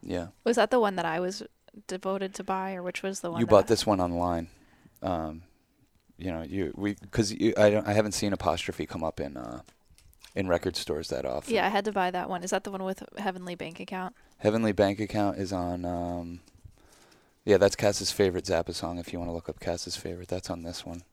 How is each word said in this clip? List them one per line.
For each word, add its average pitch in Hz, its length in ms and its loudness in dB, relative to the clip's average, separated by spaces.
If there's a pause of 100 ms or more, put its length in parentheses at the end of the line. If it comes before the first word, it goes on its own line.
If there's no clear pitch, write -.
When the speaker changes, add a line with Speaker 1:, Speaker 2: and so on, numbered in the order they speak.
Speaker 1:
Yeah. 87 260 -4 (160)
Speaker 2:
Was 233 120 2
that 226 140 4
the 254 100 4
one 202 160 2
that 170 100 -2
I 165 120 -2
was 190 240 -4 (440)
devoted 190 480 -4
to 190 100 -10
buy, 190 300 -4
or 180 80 -8
which 180 200 -6
was 190 180 -4
the 175 100 -4
one 165 100 -2
Speaker 1:
You 117 60 2
Speaker 2:
that - 40 4
Speaker 1:
bought 98 180 10
this 110 180 4
one 98 160 4
online. 87 460 0 (540)
Um, 80 420 -4 (760)
you 92 120 -6
know, 82 120 -6
you, 82 340 -4
we, 104 200 -2 (140)
'cause 107 220 2
you, 107 240 2
I 104 140 8
don't, 104 160 2
I 104 60 0
haven't 104 200 4
seen 101 200 0
Apostrophe 82 540 0
come 82 180 -6
up 80 160 -4
in, 71 160 -6
uh, 60 260 -10 (720)
in 95 140 -2
record 87 280 2
stores 80 320 -4
that 67 160 -2
often. 67 300 -2
Speaker 2:
Yeah, 185 100 4
I 180 60 2
had 202 160 0
to 214 60 -2
buy 185 180 0
that 180 180 -4
one. 180 140 -4
Is 185 80 -6
that 196 140 0
the 208 60 -6
one 190 140 -6
with 190 180 -6 (140)
Heavenly 185 380 -6
Bank 170 260 -10
Account? 185 340 -8 (240)
Speaker 1:
Heavenly 110 340 2
Bank 98 280 2
Account 104 380 0
is 95 140 -4
on, 87 320 -2
um, 87 560 -4 (1040)
yeah, 104 120 8
that's 98 200 6
Cass's 101 360 2
favorite 92 320 2
Zappa 85 300 0
song, 85 240 -4
if - 140 -10
you 87 60 -6
wanna 85 140 -4
look 85 160 -6
up 78 100 -8
Cass's 87 380 -4
favorite. 87 320 -10
That's 92 220 -6
on 87 140 -6
this 85 200 -10
one. 85 180 -10 (100)